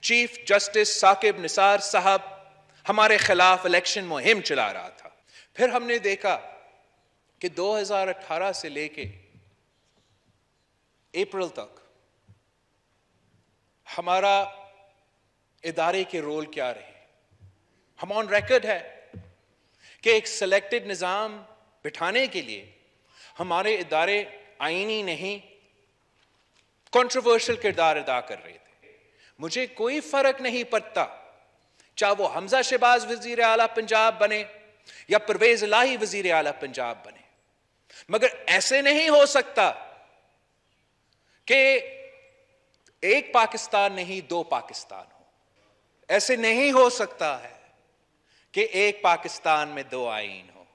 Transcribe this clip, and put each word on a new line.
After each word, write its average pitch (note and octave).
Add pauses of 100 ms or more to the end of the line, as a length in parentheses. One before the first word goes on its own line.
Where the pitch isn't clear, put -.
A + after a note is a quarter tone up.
चीफ A#3+
जस्टिस G#3
साकिब G3
निसार G3
साहब F#3+ (360)
हमारे G#3+
खिलाफ F#3
इलेक्शन F3+
मुहिम F3
चला B2+
रहा F#2
था। - (440)
फिर B3
हमने A#3+
देखा G3 (1040)
कि F3+
दो F3+
हज़ार G3
अठारह F3+
से E3+
लेके D3+ (2250)
अप्रैल G3
तक G#2+ (2250)
हमारा G3 (960)
इदारे E3
के F#3
रोल D3+
क्या C3+
रहे। G#2+ (1040)
हम G3+
on G3
record G#3
है F#3+ (920)
कि A3
एक A3
सिलेक्टेड G3+
निज़ाम G3+ (480)
बिठाने G3
के F3
लिए G#2 (640)
हमारे F#3
इदारे F3+ (120)
आईनी G3
नहीं, F#3+ (1500)
कंट्रोवर्शियल A#3+
किरदार E3
अदा C3+
कर G#2+
रहे E2+
थे। E2 (720)
मुझे A3
कोई B3
फर्क C4+
नहीं B3+
पड़ता - (640)
चाहे G3+
वो G3
हमजा F#3+
शहबाज A#3+
वजीर A#3
आला A3+
पंजाब A3
बने G#3 (600)
या G#3
परवेज G#3+
इलाही A#3+
वजीर G3
आला D3+
पंजाब B2+
बने, - (880)
मगर A#3+
ऐसे C4+
नहीं D4
हो D4
सकता B3 (1800)
कि C4+ (1300)
एक C4+
पाकिस्तान A3
नहीं F#3
दो E3
पाकिस्तान -
हो। - (840)
ऐसे G#3
नहीं A#3
हो B3+
सकता F3
है A#2+ (920)
कि G#3+
एक G3+
पाकिस्तान E3
में C#3
दो B2+
आईन G2
हो। F2+